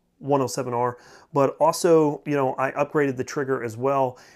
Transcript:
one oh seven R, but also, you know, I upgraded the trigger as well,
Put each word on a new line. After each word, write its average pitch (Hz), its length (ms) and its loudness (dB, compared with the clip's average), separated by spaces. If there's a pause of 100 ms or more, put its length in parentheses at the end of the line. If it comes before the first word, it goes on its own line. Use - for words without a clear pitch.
(200)
one 139 220 0
oh 123 60 0
seven 123 260 -6
R, 120 240 -2 (340)
but 139 280 2
also, 160 640 4
you 147 80 -2
know, 135 240 0
I 135 140 0
upgraded 143 440 0
the 127 80 -6
trigger 131 380 -4
as 113 140 -8
well, 131 420 0 (180)